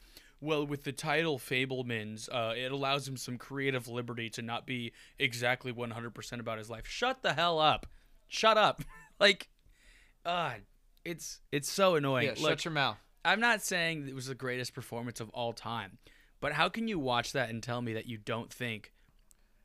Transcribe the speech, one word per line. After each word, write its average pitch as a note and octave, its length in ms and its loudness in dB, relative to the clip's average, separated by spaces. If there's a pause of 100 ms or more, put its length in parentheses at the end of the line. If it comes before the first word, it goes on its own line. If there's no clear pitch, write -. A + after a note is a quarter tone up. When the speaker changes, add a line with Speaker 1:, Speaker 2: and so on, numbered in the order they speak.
(420)
Speaker 1:
"Well, D3 240 0
with C#3+ 180 -6
the C#3+ 80 -4
title D#3 460 0
Fabelmans, B2 920 -2
uh, A2+ 240 0
it B2+ 160 -4
allows C#3 360 0
him C3+ 100 -6
some B2 200 -8
creative C3+ 500 -2
liberty A#2+ 440 -6
to A#2+ 100 -8
not A2+ 240 -6
be A#2+ 260 -4 (280)
exactly B2 520 2
one A#2 200 -4
hundred A#2 240 -8
percent A#2+ 260 -10
about A2+ 160 -4
his A2 120 -10
life." A2+ 180 -10
Shut B3+ 340 0
the F3 120 2
hell E3 260 4
up. D3+ 260 6 (420)
Shut A3 300 6
up. G3+ 300 6
<laughs> - 40 -16 (280)
Like, G3+ 300 6 (760)
uh, E3+ 280 0 (500)
it's, - 380 -10 (100)
it's C#3+ 200 -2
so F#3+ 240 6
annoying. C3+ 320 4
Speaker 2:
Yeah, A2+ 80 -2
shut C3 80 -2
Speaker 1:
Look, D3+ 220 2
Speaker 2:
your F3 60 -2
mouth. C3+ 260 2 (280)
Speaker 1:
I'm F#3 140 4
not A3+ 240 2
saying E3 440 0
it C3 60 -10
was C3 140 -8
the C3 80 -6
greatest B2+ 400 -4
performance A#2 440 -8
of G#2+ 120 -8
all A#2 220 -4
time, A2 440 -6 (420)
but C#3+ 140 -2
how D#3+ 160 4
can A3+ 180 -4
you G#3 120 -2
watch A#2+ 320 0
that B2 180 0
and A2+ 140 -6
tell B2 180 -4
me A2+ 120 -4
that A2 120 -4
you A#2 140 -8
don't A2+ 340 -6
think A2+ 400 -6 (720)